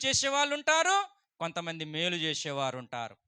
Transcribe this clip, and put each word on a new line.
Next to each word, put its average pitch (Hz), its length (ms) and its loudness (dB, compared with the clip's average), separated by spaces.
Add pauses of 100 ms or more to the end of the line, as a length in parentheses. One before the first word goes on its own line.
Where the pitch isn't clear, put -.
చేసేవాళ్ళు 277 480 2
ఉంటారు, 330 640 2 (200)
కొంతమంది 165 460 -6
మేలు 165 320 -2
చేసేవారు 139 640 -2
ఉంటారు. 117 380 -8 (120)